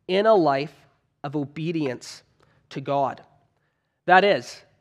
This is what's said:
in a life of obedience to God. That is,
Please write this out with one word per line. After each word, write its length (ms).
in 200
a 80
life 400
of 120
obedience 880
to 100
God. 440
That 180
is, 380